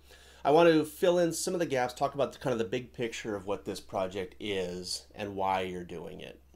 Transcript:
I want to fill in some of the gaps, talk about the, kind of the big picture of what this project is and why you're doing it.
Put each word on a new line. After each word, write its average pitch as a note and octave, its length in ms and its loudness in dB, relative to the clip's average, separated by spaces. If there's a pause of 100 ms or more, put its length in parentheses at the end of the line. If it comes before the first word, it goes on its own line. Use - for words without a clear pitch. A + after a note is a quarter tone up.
(440)
I C3 60 4
want E3+ 180 8
to D#3 160 6
fill F3+ 340 2
in E3+ 140 4
some F#3 220 -4
of F3 60 -2
the E3+ 40 2
gaps, B2+ 300 0
talk C#3 200 -2
about C3 200 0
the, - 40 -20
kind C3 140 -2
of A2+ 60 0
the A2 80 0
big B2 260 -6
picture A2+ 420 -4
of G2 120 -6
what G2 180 -4
this G2 160 -6
project F#2+ 580 -4
is F2+ 760 -4
and G2+ 220 -8
why F#2+ 260 2
you're F2+ 220 -6
doing E2+ 360 -12
it. - 180 -16 (180)